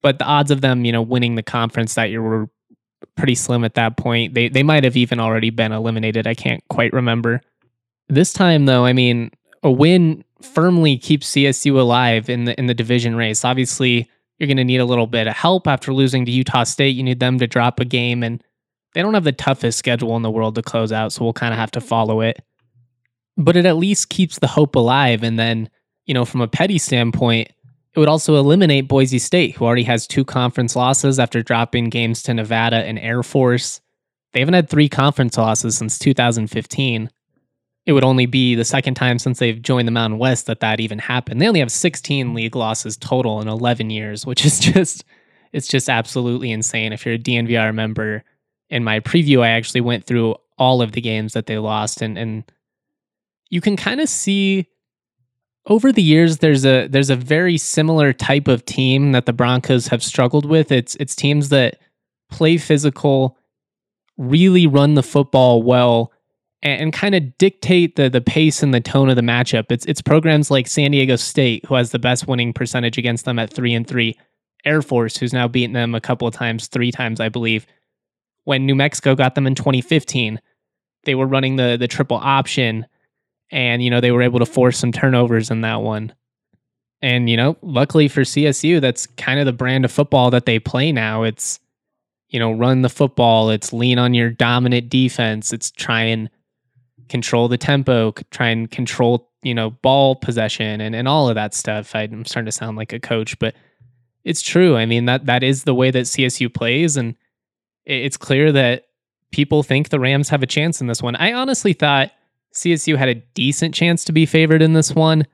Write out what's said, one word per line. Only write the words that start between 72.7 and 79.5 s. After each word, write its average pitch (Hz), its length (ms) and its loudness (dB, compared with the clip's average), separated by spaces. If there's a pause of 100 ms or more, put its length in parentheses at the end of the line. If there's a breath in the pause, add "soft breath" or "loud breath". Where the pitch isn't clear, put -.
against 120 260 -4
them 120 160 -4
at 110 140 -8
three 120 200 -2
and 117 140 -4
three. 117 320 -2 (460)
Air 151 160 0
Force, 117 340 -2
who's 123 160 -6
now 123 160 -2
beaten 120 240 -2
them 120 240 -4
a 113 60 -4
couple 120 260 -4
of 113 60 -4
times, 113 340 -6
three 123 240 -2
times, 117 300 -6
I 110 80 -2
believe. 113 360 -2 (800)
When 135 220 0
New 135 100 2
Mexico 139 400 0
got 131 200 0
them 139 120 0
in 131 80 0